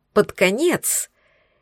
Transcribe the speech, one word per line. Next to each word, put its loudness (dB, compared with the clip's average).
под 0
конец, -2